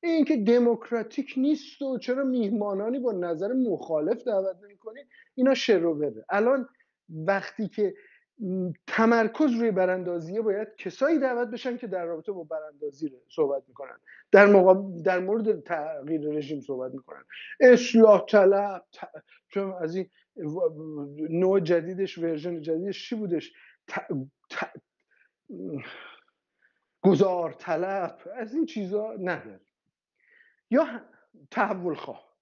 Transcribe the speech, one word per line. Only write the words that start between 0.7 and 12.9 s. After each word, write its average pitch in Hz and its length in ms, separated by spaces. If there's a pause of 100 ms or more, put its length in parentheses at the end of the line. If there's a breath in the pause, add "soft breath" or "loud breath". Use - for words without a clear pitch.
نیست 285 460
و 262 160
چرا 262 260
میهمانانی 214 720
با 240 140
نظر 175 400
مخالف 190 720
دعوت 190 380
نمی‌کنی، 220 360 (340 soft breath)
اینا 262 200
شر 196 300
و 165 100
بره. 147 340
الان 247 400 (400)
وقتی 185 600
که 196 260 (920 soft breath)
تمرکز 226 680
روی 226 180
براندازیه، 180 680
باید 208 280 (100)
کسایی 285 400
دعوت 247 300
بشن 240 280
که 240 100
در 180 180
رابطه 170 280
با 175 120
براندازی 151 640